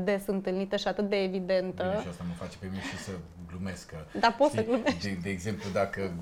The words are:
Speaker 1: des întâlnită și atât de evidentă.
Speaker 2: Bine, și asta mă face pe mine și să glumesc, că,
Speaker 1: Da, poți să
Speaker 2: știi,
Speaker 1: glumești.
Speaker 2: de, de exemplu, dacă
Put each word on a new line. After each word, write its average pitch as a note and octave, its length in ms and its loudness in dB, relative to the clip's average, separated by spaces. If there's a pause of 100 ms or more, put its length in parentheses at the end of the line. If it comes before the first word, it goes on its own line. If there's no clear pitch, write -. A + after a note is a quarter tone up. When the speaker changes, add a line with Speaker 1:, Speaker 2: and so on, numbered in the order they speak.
Speaker 1:
des G3 240 4
întâlnită F#3+ 480 0
și G3 120 -2
atât G3 220 2
de G#3 140 4
evidentă. F#3 600 2
Speaker 2:
Bine, F#3 180 2
și - 80 -6
asta - 180 -8
mă E2+ 60 -2 (120)
face E2+ 140 -10
pe F#2+ 100 -6
mine F#2+ 120 -4
și - 160 -6
să G2 140 -8 (400)
glumesc, F2+ 380 -6
că, E2 60 -10 (240)
Speaker 1:
Da, A3+ 180 6
poți D4 160 6
să A#3 80 2
Speaker 2:
știi, A3 120 0
Speaker 1:
glumești. A#3 340 2
Speaker 2:
de, G2 140 -2
de G2 80 -2
exemplu, G2 440 -2
dacă G2 380 0 (100)